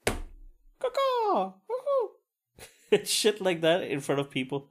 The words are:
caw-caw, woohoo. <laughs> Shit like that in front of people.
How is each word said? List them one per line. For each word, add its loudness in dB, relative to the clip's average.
caw-caw, -2
woohoo. -2
<laughs> -
Shit 0
like 0
that 4
in -4
front 0
of -2
people. -4